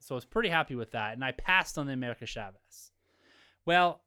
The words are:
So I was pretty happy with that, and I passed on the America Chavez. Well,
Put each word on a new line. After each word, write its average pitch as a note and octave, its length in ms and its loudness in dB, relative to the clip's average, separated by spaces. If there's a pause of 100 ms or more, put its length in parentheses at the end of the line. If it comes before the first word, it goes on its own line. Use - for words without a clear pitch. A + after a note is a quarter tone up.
So C3+ 120 -8
I - 20 -4
was A#2+ 80 -10
pretty A3+ 240 -2
happy D#3 260 0
with A2+ 160 -6
that, A2 220 -4
and B2+ 100 -8
I C3 80 -2
passed - 460 2
on C#3+ 100 -4
the C#3 60 -4
America B2 320 -6
Chavez. - 640 -14 (720)
Well, F3 420 4